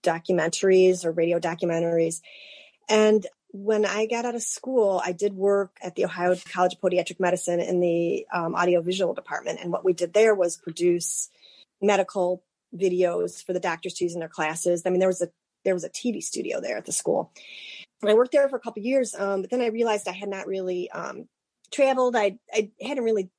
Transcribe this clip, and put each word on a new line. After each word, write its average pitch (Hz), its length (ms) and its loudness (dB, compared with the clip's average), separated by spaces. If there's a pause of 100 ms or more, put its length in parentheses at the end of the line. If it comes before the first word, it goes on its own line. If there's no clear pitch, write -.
documentaries 180 1000 2
or 165 80 0
radio 170 260 0
documentaries. 165 800 0 (680)
And 214 360 6 (260)
when 208 340 0
I 214 220 -2
got 233 180 -4
out 240 100 -4
of 226 60 -6
school, 214 640 0
I 180 80 -4
did 196 200 -2
work 196 480 0
at 147 140 -10
the 185 80 0
Ohio 175 320 2 (160)
College 180 220 2
of - 80 -12
Podiatric 180 400 0
Medicine 175 400 0
in 180 180 0
the, 170 540 0
um, 170 200 -2
audiovisual 175 600 2
department. - 480 -8
And 175 100 -6
what 170 140 -4
we 185 80 4
did 170 180 -4
there 214 240 6
was 175 220 0
produce 170 720 -2 (520)
medical 190 640 0 (320)
videos 175 680 0
for 185 120 -8
the 180 80 -2
doctors 180 320 -6
to - 100 -4
use 170 120 -4
in 175 40 -6
their 160 80 -8
classes. 170 580 -2
I 185 40 0
mean, 185 100 2
there 190 80 4
was 185 140 0
a, 170 80 -2 (340)
there 190 100 2
was 175 120 -4
a - 40 -12
T - 220 -4
V - 80 -6
studio - 400 -6
there 107 160 -6
at - 100 -10
the - 60 -10
school. - 400 -2 (680)
And 214 100 2
I - 20 6
worked 247 200 4
there 277 160 4
for 262 80 -6
a - 20 -6
couple 220 220 -10
of 202 40 -10
years, 254 300 0
um, 196 260 -2
but - 80 -8
then 247 120 -2
I 233 60 0
realized 220 400 0
I 208 40 -4
had 196 160 -8
not 196 200 -8
really, 185 440 -4
um, - 380 -10 (420)
traveled. 262 440 2
I, 202 220 2 (160)
I 214 160 0 (100)
hadn't 240 260 -4
really 202 340 0